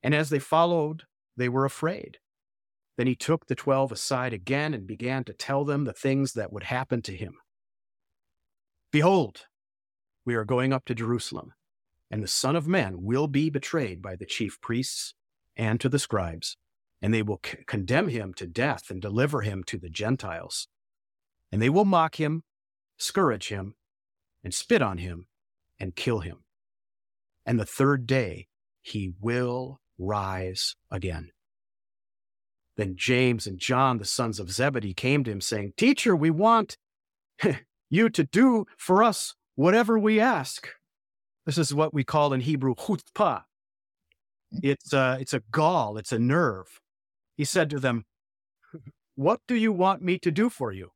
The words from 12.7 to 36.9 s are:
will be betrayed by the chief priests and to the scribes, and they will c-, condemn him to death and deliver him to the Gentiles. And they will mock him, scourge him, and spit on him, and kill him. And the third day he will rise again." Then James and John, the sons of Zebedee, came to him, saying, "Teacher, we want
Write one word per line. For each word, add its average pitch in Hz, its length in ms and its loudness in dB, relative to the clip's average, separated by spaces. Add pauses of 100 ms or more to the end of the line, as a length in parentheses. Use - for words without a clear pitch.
will 127 240 0
be 147 220 0
betrayed 135 520 -4
by 95 140 -10
the 92 100 -8
chief - 360 -6
priests - 520 -4 (440)
and 113 240 0
to 135 80 0
the 139 100 0
scribes, 85 560 -4 (460)
and 107 120 2
they 113 80 2
will 104 220 -4
c-, - 240 -12
condemn 123 400 0
him 107 280 -6
to 92 120 -12
death 117 420 -2
and 95 120 -10
deliver 123 400 0
him 98 240 -4
to - 120 -8
the 90 120 -12
Gentiles. 90 800 -6 (840)
And 101 100 0
they 120 80 4
will 185 140 4
mock 170 320 2
him, 156 300 -2 (500)
scourge 135 540 0
him, 101 260 -8 (680)
and 95 120 -10
spit - 280 2
on 98 180 -2
him, 87 280 -10 (500)
and 95 200 -8
kill 113 240 -2
him. - 240 -12 (1000)
And 117 140 2
the 101 60 -2
third 135 420 2
day 110 400 -2 (340)
he 95 380 -6
will 123 640 -4 (160)
rise 95 800 -4 (120)
again." 90 440 -6 (1400)
Then 95 200 -4
James 123 500 2
and 95 100 -10
John, 127 400 2
the 101 80 -6
sons 113 340 -4
of 92 120 -8
Zebedee, 117 420 -2
came 135 300 0
to 117 80 -4
him, 98 100 -6
saying, 101 360 -4
"Teacher, 240 380 4
we 156 140 2
want 214 480 2 (600)